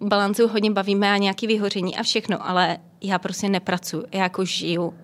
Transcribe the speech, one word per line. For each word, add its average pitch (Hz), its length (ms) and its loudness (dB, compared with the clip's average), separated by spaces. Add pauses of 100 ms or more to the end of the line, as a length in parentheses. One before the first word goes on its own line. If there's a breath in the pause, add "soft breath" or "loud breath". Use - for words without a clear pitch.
balancu 202 480 2
hodně 214 220 2
bavíme 202 420 2
a 202 40 4
nějaký 196 300 0
vyhoření 202 500 -2
a - 60 -4
všechno, - 460 -2
ale 180 300 2 (260)
já 190 140 0
prostě 185 300 -4
nepracuju, 180 640 -2
já 190 100 -2
jako 185 220 0
žiju 170 600 -2